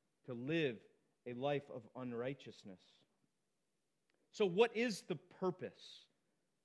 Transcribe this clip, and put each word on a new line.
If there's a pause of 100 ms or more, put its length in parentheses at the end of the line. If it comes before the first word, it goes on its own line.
(240)
to
live (480)
a
life
of (120)
unrighteousness. (1500)
So
what
is
the (220)
purpose (580)